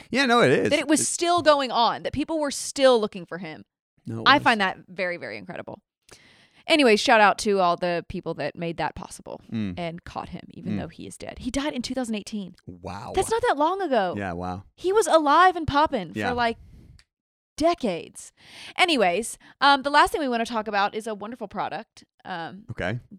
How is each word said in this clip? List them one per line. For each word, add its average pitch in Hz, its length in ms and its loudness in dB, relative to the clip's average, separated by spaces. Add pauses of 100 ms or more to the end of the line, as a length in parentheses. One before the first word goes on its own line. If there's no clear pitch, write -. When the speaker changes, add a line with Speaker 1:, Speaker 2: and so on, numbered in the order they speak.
(120)
Speaker 1:
Yeah, 285 140 2
no, 240 160 6
it 135 100 6
is. - 180 2
Speaker 2:
That 302 80 2
it 339 80 -4
was 302 140 4
Speaker 1:
It's - 80 -2
Speaker 2:
still 349 340 0
going 277 300 4
on, 196 320 0
that - 80 -6
people 311 260 -4
were 294 140 -2
still 262 480 4
looking 196 260 -6
for 165 120 -12
him. 156 260 -14 (420)
Speaker 1:
No, 113 140 -8
it - 80 -2
Speaker 2:
I 269 80 4
Speaker 1:
was. - 80 -2
Speaker 2:
find 233 160 2
that 185 180 -2 (100)
very, 180 280 -8
very 113 220 -12
incredible. - 420 -14 (880)
Anyways, 247 340 4
shout 226 200 6
out 196 180 6
to 202 200 0
all 175 180 2
the 175 320 -4
people 165 260 -8
that 135 200 -8
made 170 220 -8
that 160 180 -6
possible - 460 -16 (120)
Speaker 1:
Mm. 104 260 -6
Speaker 2:
and 170 260 -10
caught - 240 -12
him, - 220 -14
even 180 240 -8
Speaker 1:
Mm. 196 60 -4
Speaker 2:
though - 80 -10
he - 180 -18
is - 100 -16
dead. - 240 -16
He 247 100 -8
died 285 220 -2
in 247 100 -6
two 254 120 -10
thousand 240 220 -4
eighteen. 196 380 -10 (120)
Speaker 1:
Wow. 92 480 -12
Speaker 2:
That's - 160 0
not 453 180 0
that 311 80 2
long 339 240 0
ago. 214 360 0
Speaker 1:
Yeah, 98 160 -4
wow. 90 320 -8 (120)
Speaker 2:
He 359 160 -2
was 427 140 4
alive 320 500 6
and 330 100 -4
popping 277 480 0
Speaker 1:
Yeah. - 140 -2
Speaker 2:
for, 247 60 -2
like, 233 240 -2 (960)
decades. 262 760 -2 (460)
Anyways, 226 600 2 (220)
um, 277 220 4
the 285 80 -4
last 302 220 6
thing 349 80 -4
we 277 80 -2
wanna 233 180 -2
talk 220 220 -6
about 202 260 0
is 220 120 -8
a 220 80 -6
wonderful 208 340 -12
product. 165 560 -10 (200)
Um, 170 460 -12
Speaker 1:
Okay. 101 300 -4 (180)